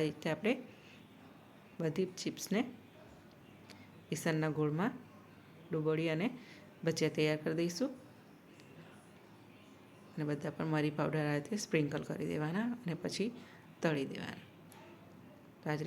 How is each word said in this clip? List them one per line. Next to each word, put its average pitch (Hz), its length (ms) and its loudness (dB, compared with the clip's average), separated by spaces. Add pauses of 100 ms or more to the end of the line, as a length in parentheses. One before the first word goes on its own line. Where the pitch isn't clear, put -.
રીતે 151 240 -2
આપણે 208 240 2 (1300)
બધી 170 300 2 (120)
ચિપ્સને - 380 0 (1500)
બેસનના 160 480 2
ગોળમાં 156 360 2 (800)
ડુબોળી 160 420 4
અને 170 140 4 (560)
ભજીયા 156 320 4
તૈયાર 156 280 4
કરી 160 180 2
દઈશું 175 280 2 (2250)
અને 156 160 -2
બધા 147 260 -2
પર 165 180 0
મરી 151 260 4
પાવડર 151 260 4
આ 147 100 4
રીતે 147 300 0
સ્પ્રિંકલ 151 440 2
કરી 156 240 -2
દેવાના 165 340 2 (160)
અને 165 200 0
પછી - 260 0 (520)
તળી 147 320 2
દેવાના. - 280 -8 (1160)
તો - 100 -20
આ 151 60 2
જ 151 120 -2